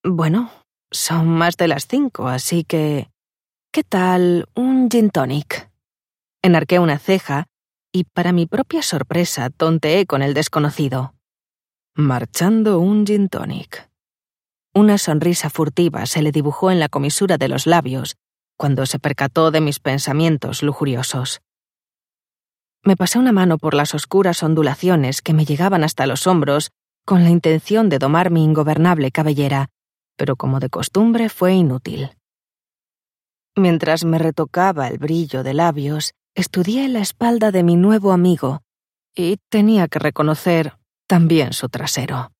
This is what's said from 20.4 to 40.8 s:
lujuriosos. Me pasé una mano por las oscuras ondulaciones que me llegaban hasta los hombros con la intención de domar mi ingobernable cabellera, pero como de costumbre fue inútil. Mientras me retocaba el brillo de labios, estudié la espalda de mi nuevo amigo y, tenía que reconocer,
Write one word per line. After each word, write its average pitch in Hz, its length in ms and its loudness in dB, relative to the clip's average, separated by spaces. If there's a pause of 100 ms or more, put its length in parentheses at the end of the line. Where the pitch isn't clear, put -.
lujuriosos. 131 800 -4 (1400)
Me 196 120 4
pasé 185 240 -2
una 254 140 4
mano 185 240 2
por 151 160 -4
las 147 220 0
oscuras 180 480 0
ondulaciones 156 800 0
que 170 100 -2
me 156 140 2
llegaban 170 360 0
hasta 143 240 -2
los 135 200 -4
hombros 151 460 0 (340)
con 180 180 4
la 170 60 6
intención 175 580 2
de 143 100 0
domar 165 320 2
mi 160 140 2
ingobernable 156 680 2
cabellera, 139 600 -2 (460)
pero 135 200 -2
como 131 240 -2
de 131 80 -4
costumbre 226 600 0
fue 185 240 0
inútil. 143 560 -2 (1500)
Mientras 165 480 2
me 165 140 2
retocaba 160 720 -2
el - 100 -8
brillo 151 440 -4
de 135 120 -6
labios, 151 580 -2 (220)
estudié 196 540 -2
la 240 120 -2
espalda 220 500 0
de 185 120 2
mi 170 140 4
nuevo 202 360 4
amigo 170 480 2 (540)
y, 180 240 -2 (100)
tenía 208 400 2
que 156 100 -6
reconocer, 151 800 -2 (300)